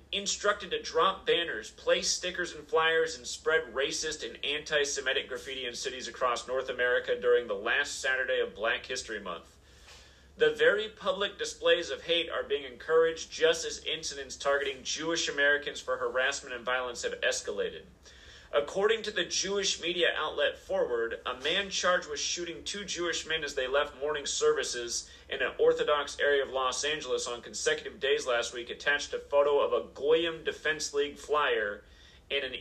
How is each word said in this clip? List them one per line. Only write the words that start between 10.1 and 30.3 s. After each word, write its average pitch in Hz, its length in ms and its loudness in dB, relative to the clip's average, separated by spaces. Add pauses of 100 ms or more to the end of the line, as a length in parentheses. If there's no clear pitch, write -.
The - 140 6
very 202 360 4
public 196 500 -2
displays 165 520 2
of 131 120 -6
hate 165 280 0
are 120 180 -4
being 143 160 0
encouraged 160 680 2
just 160 360 4
as - 180 -8
incidents 143 540 -6
targeting 139 460 0
Jewish 160 440 -2
Americans 143 540 2
for 127 160 -2
harassment 127 580 -2
and 120 80 -10
violence 127 400 -2
have 113 160 -4
escalated. 101 640 -2 (720)
According 214 460 2
to 208 100 -8
the 180 140 -2
Jewish 190 560 -2
media 175 340 2
outlet 147 400 0
Forward, 123 600 -2 (100)
a 127 180 -6
man 190 280 -2
charged 180 360 2
with 143 120 -6
shooting 170 440 -4
two 202 220 -6
Jewish 170 420 -2
men 160 160 -2
as 143 120 -6
they 131 100 0
left 135 340 0
morning 143 280 -2
services 123 840 0 (180)
in 135 140 -4
an 123 160 0
Orthodox 147 640 4
area 143 220 4
of 120 80 -6
Los 127 320 0
Angeles 131 420 -2
on 120 160 -6
consecutive 127 580 -2
days 190 280 2
last 120 260 2
week 120 160 -8
attached 143 460 0
a - 20 0
photo 143 420 4
of - 140 2
a - 220 2
Goyim 160 480 2